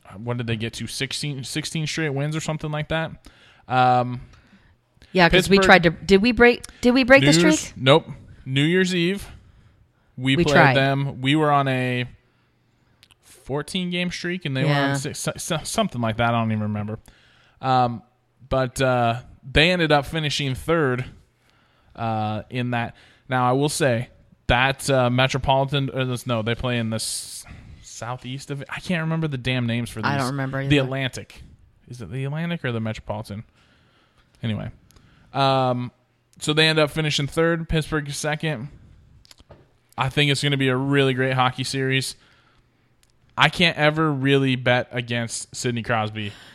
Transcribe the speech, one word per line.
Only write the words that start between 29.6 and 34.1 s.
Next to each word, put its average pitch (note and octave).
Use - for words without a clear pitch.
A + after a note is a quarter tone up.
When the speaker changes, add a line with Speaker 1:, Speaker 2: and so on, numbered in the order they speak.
Speaker 1:
names A#2
for A2
these. A#2
Speaker 2:
I C#3+
don't C3
remember C3+
Speaker 1:
The C#3+
Speaker 2:
either. C3
Speaker 1:
Atlantic. B2+
Is B2
it F2+
the C3+
Atlantic E3
or B2
the A2+
Metropolitan? A2